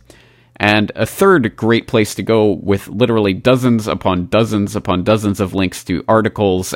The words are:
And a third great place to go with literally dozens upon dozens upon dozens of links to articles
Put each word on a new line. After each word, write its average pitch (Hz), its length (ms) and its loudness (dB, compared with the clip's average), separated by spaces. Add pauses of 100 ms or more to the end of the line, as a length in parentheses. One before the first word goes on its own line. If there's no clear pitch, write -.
(560)
And 104 380 2
a 110 100 -2
third 170 520 2
great 113 300 0
place 110 280 0
to 104 80 -8
go 107 300 2
with 98 360 -2
literally 107 460 0
dozens 120 520 2
upon 90 420 -2
dozens 104 480 0
upon 90 280 -2
dozens 104 360 0
of 87 140 -4
links 92 300 -4
to 90 240 -4
articles 104 680 0